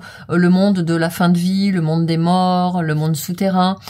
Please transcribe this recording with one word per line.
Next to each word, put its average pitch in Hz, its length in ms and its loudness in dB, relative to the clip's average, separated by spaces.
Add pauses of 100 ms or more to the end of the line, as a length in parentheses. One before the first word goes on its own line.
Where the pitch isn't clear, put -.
(300)
euh, 165 60 0
le 175 140 4
monde 190 300 2
de 165 140 0
la 165 160 -2
fin 175 180 0
de 175 100 2
vie, 190 320 0
le 185 100 0
monde 160 260 0
des 165 100 -2
morts, 180 640 0
le 156 120 -2
monde 156 220 -2
souterrain. 185 600 -2 (140)